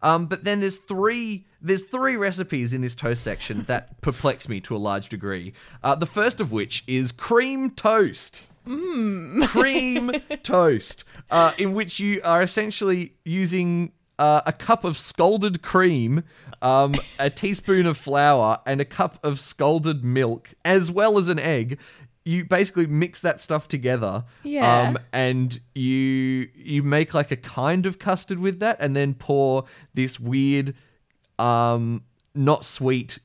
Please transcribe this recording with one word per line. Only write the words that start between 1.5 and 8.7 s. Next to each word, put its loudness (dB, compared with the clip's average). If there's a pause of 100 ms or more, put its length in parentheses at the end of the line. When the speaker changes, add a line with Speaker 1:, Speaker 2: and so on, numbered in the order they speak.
Speaker 1:
there's 0
three -2
recipes -2
in -4
this -4
toast -4
section -8
that -6
<laughs> -16
perplex -2
me -6
to -8
a -6
large -4
degree. -8 (300)
Uh, 2
the -4
first -2
of -4
which -4
is -2
cream 0
toast. 0 (200)
Speaker 2:
Mm. -2